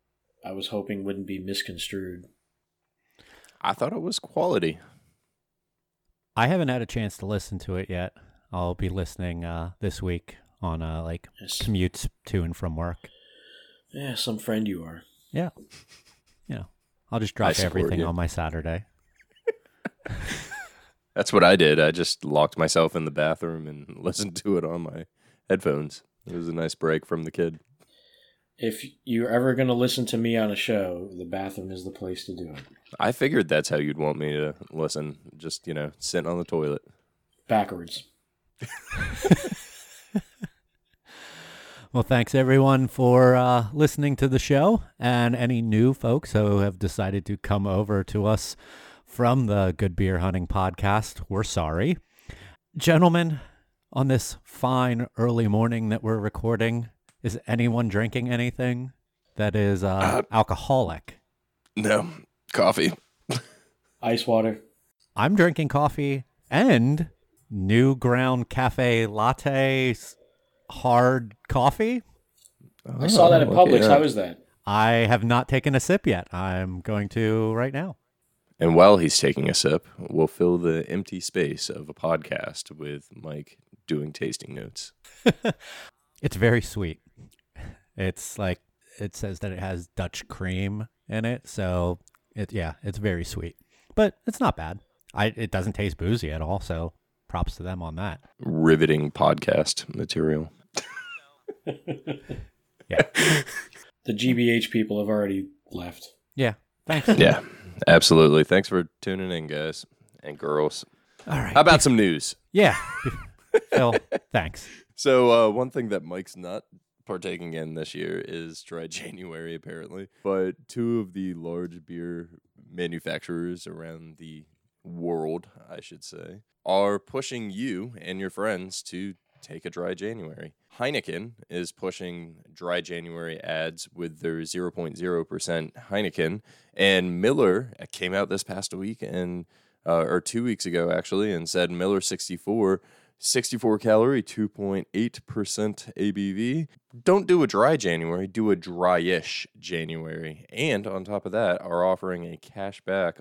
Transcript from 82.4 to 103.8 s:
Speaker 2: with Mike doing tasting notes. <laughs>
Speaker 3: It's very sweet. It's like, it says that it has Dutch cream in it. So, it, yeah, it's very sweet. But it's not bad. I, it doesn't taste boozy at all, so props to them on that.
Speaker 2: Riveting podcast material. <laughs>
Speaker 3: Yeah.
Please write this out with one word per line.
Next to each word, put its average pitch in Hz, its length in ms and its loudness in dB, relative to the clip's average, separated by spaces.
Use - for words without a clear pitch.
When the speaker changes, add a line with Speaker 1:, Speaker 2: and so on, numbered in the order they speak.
Speaker 2:
with 73 420 -12
Mike 76 460 -14
doing 76 280 -4
tasting - 420 -8
notes. - 380 -14
<laughs> 233 100 6
Speaker 3:
It's 131 140 -4
very 113 240 4
sweet. 87 400 -8
It's - 440 -6
like, 92 220 -4
it 104 180 -10
says 98 240 -8
that 95 120 -6
it 90 80 -10
has 92 360 -8
Dutch - 320 -6
cream 98 600 -4
in 110 180 -4
it. 120 220 -4
So, 90 520 -2
it, 104 180 -8
yeah, 82 300 -6
it's 98 160 -8
very 95 280 -2
sweet. 85 320 -10
But 214 320 2
it's - 140 -6
not 233 180 0
bad. 82 220 -10
I, 107 220 0
it 113 160 -6
doesn't 95 220 -2
taste 101 240 -4
boozy 87 340 -2
at 78 100 -6
all, 90 200 -4
so 82 320 -6
props 85 300 -4
to 85 60 -14
them 90 200 -8
on 80 140 -10
that. 87 240 -8
Speaker 2:
Riveting 78 720 4
podcast - 840 0
material. 78 640 -2
<laughs> - 40 -20
Speaker 3:
Yeah. - 140 2